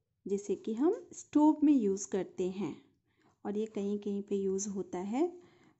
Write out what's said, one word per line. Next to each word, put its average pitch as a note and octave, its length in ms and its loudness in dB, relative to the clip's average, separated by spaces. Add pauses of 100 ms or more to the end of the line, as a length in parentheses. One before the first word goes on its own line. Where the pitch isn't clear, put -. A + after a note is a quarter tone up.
(260)
जिसे G3 300 -2
कि - 180 -6
हम F4 380 0
स्टोव D4+ 520 4
में D4+ 80 8
यूज़ G3 360 2
करते F#3 420 -4
हैं F#3 320 -8 (640)
और G#3 120 -4
ये A3 80 -2
कहीं G#3 320 -4
कहीं G3+ 240 -4
पे G3+ 140 -4
यूज़ G3 320 -2
होता F#3+ 300 -6
है। A#3 300 -2 (520)